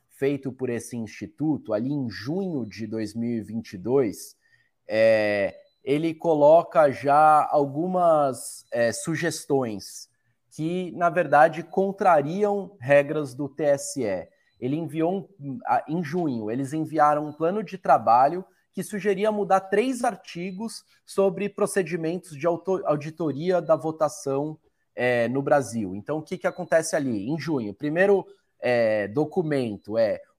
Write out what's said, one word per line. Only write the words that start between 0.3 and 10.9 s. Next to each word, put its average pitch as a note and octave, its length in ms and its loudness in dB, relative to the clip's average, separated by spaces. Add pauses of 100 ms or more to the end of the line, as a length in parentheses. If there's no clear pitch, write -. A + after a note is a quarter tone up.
por C3 180 -6
esse A#2 260 -6
instituto, A2+ 760 -6
ali A#2+ 200 -2
em C#3 160 -4
junho C#3 560 -6
de G#2 220 -12
dois G#2+ 260 -6
mil A#2 260 -4
e - 20 -6
vinte G#2+ 320 -10
e G#2+ 40 -12
dois, A#2 600 -2 (500)
é, G#2+ 680 2 (260)
ele D#3 320 0
coloca D#3+ 760 6
já C#3+ 600 4
algumas, D3+ 1200 0
é, A#2 200 2
sugestões C#3 1160 -4 (440)
que, F3 400 -6